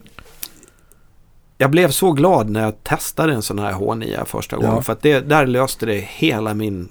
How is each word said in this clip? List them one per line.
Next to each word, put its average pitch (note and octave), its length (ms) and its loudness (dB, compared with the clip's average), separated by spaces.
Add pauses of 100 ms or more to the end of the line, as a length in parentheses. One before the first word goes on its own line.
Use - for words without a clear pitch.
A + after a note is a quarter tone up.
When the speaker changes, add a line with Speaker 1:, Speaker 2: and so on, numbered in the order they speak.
(1600)
Speaker 1:
jag C#3 120 2
blev E3 200 4
så F3+ 220 2
glad C#3+ 380 2
när A2 120 -2
jag G#2+ 220 -4
testade D#3+ 480 -2
en A2 100 -2
sån G2+ 160 -4
här G2+ 140 -4
H G#2 220 -2
nio A2 300 -6
första - 320 -8
gången, A2 180 2
Speaker 2:
Ja. B2 80 0
Speaker 1:
för A2+ 100 -4
att - 100 -4
det, D3 180 4
där D3 260 4
löste B2 400 0
det G2+ 220 -2
hela A2 460 0
min G2+ 360 -4